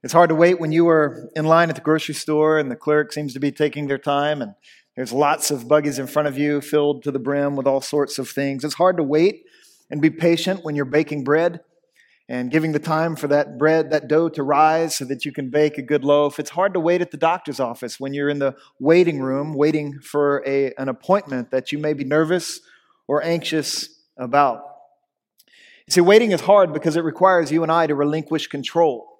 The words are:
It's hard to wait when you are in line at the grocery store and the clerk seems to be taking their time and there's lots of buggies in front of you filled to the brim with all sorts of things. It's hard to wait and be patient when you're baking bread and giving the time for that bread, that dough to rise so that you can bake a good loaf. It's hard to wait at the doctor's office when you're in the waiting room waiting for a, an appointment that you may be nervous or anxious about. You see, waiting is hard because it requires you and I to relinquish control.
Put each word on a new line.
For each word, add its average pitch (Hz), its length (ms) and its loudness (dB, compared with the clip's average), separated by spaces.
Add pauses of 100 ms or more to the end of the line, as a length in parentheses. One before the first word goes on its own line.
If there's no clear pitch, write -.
It's 131 120 -10
hard 170 160 6
to 160 40 2
wait 175 240 4
when 160 140 -4
you 170 160 4
are 151 480 0
in 156 80 -2
line 165 240 6
at 160 80 -4
the - 60 -16
grocery 156 340 -2
store 156 420 2
and 143 100 -2
the 123 60 -6
clerk 151 380 -2
seems 147 220 -6
to 135 40 -8
be 139 140 -2
taking 147 340 -2
their 135 120 -2
time 143 440 -2
and 104 120 -10 (420)
there's 123 160 -8
lots 147 400 0
of 123 160 -8
buggies 147 320 2
in 131 80 -6
front 151 180 -2
of 135 100 -4
you 147 240 0
filled 147 440 -2
to 143 80 -4
the 135 80 -4
brim 143 340 -2
with 135 120 -4
all 135 140 2
sorts 139 380 -4
of 127 100 -8
things. 135 360 -4
It's 151 100 -6
hard 180 220 2
to 165 80 -2
wait 156 400 0 (440)
and 147 140 -4
be 156 80 4
patient 170 540 0
when 151 100 -6
you're 143 100 -2
baking 147 380 -2
bread 165 380 0 (680)
and 123 200 -6
giving 156 220 0
the 151 80 -2
time 160 380 -2
for 151 100 -8
that 143 320 0
bread, 156 320 2
that 147 160 -2
dough 156 220 2
to 156 160 -8
rise 156 500 2
so 143 100 -8
that 127 200 -8
you 147 80 -8
can 135 180 -8
bake 151 280 2
a 139 40 -8
good 135 220 0
loaf. 147 340 2
It's 147 120 -8
hard 190 240 0
to 185 60 0
wait 175 200 2
at 175 100 -4
the 156 60 -14
doctor's 160 420 -2
office 120 400 -6
when 139 160 -8
you're 143 140 -2
in 143 100 -2
the 135 160 -2 (240)
waiting 165 420 4
room 139 320 -4
waiting 147 460 -2
for 143 480 -2
a, 139 280 0
an 135 140 -6
appointment 135 640 -2
that 131 220 -4
you 147 60 -6
may 151 140 -2
be 143 120 -6
nervous 160 560 -2 (480)
or 143 120 0
anxious - 800 -4 (160)
about. 127 480 0 (1200)
You - 20 -10
see, 185 100 4
waiting 208 300 6
is 170 120 0
hard 190 300 4
because 151 220 -2
it 170 80 0
requires 170 480 2
you 160 140 0
and 160 80 0
I 165 160 2
to 147 80 0
relinquish 156 500 -2
control. 143 640 -2 (120)